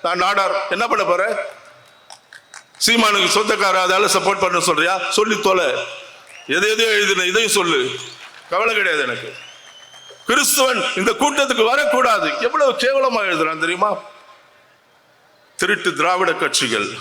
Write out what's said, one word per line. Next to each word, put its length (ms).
நான் 140
நாடார், 520
என்ன 180
பண்ண 160
போற? 480
சீமானுக்கு 480
சொந்தக்கார, 480
அதால 220
சப்போர்ட் 340
பண்ண 200
சொல்றியா? 500
சொல்லி 300
தொலை. 280
எதை 240
எதையோ 200
எழுதுன, 340
இதையும் 260
சொல்லு, 400
கவலை 260
கிடையாது 280
எனக்கு. 300
கிறிஸ்துவன் 580
இந்த 160
கூட்டத்துக்கு 540
வரக்கூடாது. 680
எவ்வளவு 300
கேவலமா 540
எழுதுறான் 340
தெரியுமா? 380
திருட்டு 360
திராவிட 400
கட்சிகள். 540